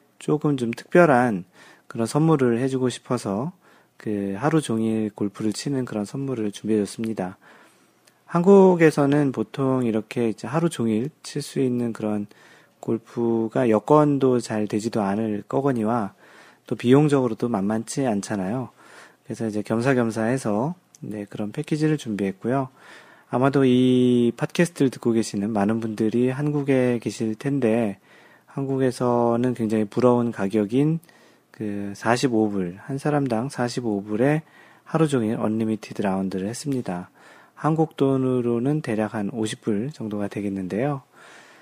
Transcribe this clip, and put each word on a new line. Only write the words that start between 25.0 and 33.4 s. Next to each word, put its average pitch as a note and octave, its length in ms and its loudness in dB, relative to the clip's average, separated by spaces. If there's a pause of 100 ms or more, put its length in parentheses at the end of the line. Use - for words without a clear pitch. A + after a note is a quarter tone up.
계시는 G#2+ 380 -2
많은 G#2+ 280 2
분들이 A2+ 500 0
한국에 C3+ 720 0
계실 A2 320 -4
텐데 A#2 640 0 (480)
한국에서는 B2 1080 0
굉장히 A2 320 0
부러운 A#2+ 480 2
가격인 A2 640 0 (500)
그 G2+ 460 -8
사십오 A#2 540 2
불, F#2 320 -4
한 C3+ 160 -8
사람당 C#3 500 -2